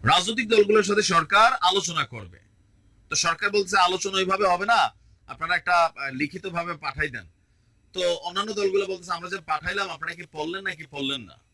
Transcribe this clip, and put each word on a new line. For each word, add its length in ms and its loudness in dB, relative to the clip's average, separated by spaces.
রাজনৈতিক 460 2
দলগুলোর 340 6
সাথে 180 2
সরকার 520 4
আলোচনা 520 0
করবে, 340 -16
তো 60 -6
সরকার 340 -2
বলছে, 280 0
"আলোচনা 400 2
ওইভাবে 300 2
হবে 180 2
না, 280 2
আপনারা 280 -4
একটা, 200 0
আহ, 280 -6
লিখিতভাবে 640 -6
পাঠাই 320 -6
দেন।" 160 -14
তো 200 0
অন্যান্য 400 -4
দলগুলো 320 0
বলতেছে, 280 -8
"আমরা 160 -8
যে 80 -8
পাঠাইলাম, 520 -4
আপনারা 240 -8
কি 180 -14
পড়লেন 320 -6
নাকি 280 -10
পড়লেন 300 -6
না?" 320 -20